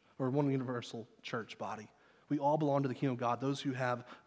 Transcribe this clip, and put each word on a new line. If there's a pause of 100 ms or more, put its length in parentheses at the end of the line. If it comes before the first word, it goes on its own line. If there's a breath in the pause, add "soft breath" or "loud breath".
(180 soft breath)
or
one
universal (140)
church
body. (400 soft breath)
We
all
belong
to
the
kingdom
of
God,
those
who
have (240 loud breath)